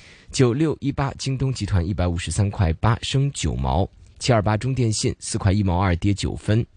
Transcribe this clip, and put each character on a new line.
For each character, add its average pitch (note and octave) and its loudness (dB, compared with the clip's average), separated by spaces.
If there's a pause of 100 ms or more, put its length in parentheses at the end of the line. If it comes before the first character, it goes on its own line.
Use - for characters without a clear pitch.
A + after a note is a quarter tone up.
(300)
九 B2 4
六 D3 0
一 C#3 -2
八 C#3 -2
京 C3+ -4
东 C3+ -2
集 A#2 -4
团 F2+ 2
一 G#2 -2
百 F2+ 0
五 E2+ -2
十 - -6
三 G2+ 0
块 F2+ 2
八， - 0
升 C#3 -2
九 - -4
毛。 C2+ 0 (300)
七 - 0
二 A2+ 4
八 G#2+ 2
中 B2+ -4
电 A#2+ 0
信 G#2+ -2
四 - -6
块 F#2 2
一 G#2 2
毛 F2+ 2
二， F#2 2
跌 G#2 2
九 G#1 -4
分。 G#2+ 0 (100)